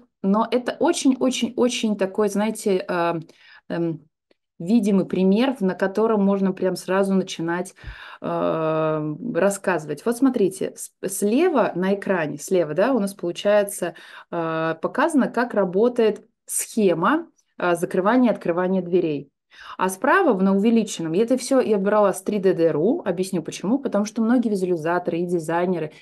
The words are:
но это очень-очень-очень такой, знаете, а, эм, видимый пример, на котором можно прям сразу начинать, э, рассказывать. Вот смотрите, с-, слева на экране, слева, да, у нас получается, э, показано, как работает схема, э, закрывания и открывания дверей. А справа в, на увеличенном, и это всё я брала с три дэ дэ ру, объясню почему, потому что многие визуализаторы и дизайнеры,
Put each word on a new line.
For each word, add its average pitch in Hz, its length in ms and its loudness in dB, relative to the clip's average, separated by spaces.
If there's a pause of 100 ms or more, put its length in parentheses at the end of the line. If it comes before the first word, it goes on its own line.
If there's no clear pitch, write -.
(240)
но 214 260 2
это - 300 -2
очень-очень-очень 247 1160 0
такой, 196 320 0
знаете, 202 600 -2
а, 170 320 0 (500)
эм, 170 320 -4 (560)
видимый 196 480 2
пример, 202 540 2
на 185 160 0
котором 208 480 0
можно 196 300 2
прям 185 220 -2
сразу 196 380 0
начинать, 180 600 -2 (460)
э, 160 920 -2 (200)
рассказывать. 170 720 -2
Вот 240 120 0
смотрите, 240 580 0
с-, - 160 -16 (160)
слева 233 680 0
на 185 180 0
экране, 170 440 -2
слева, 165 360 -2
да, 214 200 2
у 240 60 2
нас 196 140 -2
получается, 196 800 -2 (380)
э, 160 500 -2
показано, 254 460 2
как 240 260 -2
работает 214 680 2 (220)
схема, 208 840 0 (320)
э, 175 160 0
закрывания 196 560 2
и - 20 0
открывания 185 480 0
дверей. 170 480 -2 (480)
А 190 120 0
справа 294 440 2
в, 185 80 0
на 196 140 4
увеличенном, 196 580 0
и 170 40 0
это 233 200 2
всё 262 220 0
я 214 180 2
брала 202 360 2
с - 80 -8
три 208 180 -2
дэ 185 140 4
дэ 165 180 2
ру, 190 320 0
объясню 185 400 -2
почему, 196 360 -2
потому 208 260 -2
что 220 160 -6
многие 233 260 2
визуализаторы 175 720 0
и 180 60 0
дизайнеры, 170 680 -2 (100)